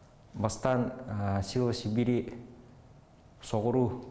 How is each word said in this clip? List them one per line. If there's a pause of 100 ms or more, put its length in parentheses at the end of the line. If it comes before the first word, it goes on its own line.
(340)
Бастан, (160)
э,
Сила
Сибири (1080)
соғыру,